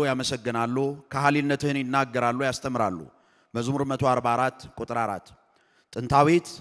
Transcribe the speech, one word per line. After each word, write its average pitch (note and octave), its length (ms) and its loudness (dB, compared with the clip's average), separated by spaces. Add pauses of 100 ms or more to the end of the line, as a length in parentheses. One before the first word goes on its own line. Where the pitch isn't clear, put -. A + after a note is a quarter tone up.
ያመሰግናሉ፣ B2 720 -2 (320)
ከሃሊነትህን C#3+ 680 0
ይናገራሉ፣ B2 640 0
ያስተምራሉ። B2 560 -2 (560)
መዝሙር C3 300 -2
መቶ C3+ 220 -4
አርባ B2 240 4
አራት B2+ 280 0 (160)
ቁጥር A#2 240 -6
አራት። G2+ 280 -4 (680)
ጥንታዊት C#3+ 560 4 (120)